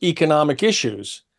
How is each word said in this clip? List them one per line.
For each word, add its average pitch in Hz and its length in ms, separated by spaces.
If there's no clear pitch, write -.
economic 151 600
issues, 110 600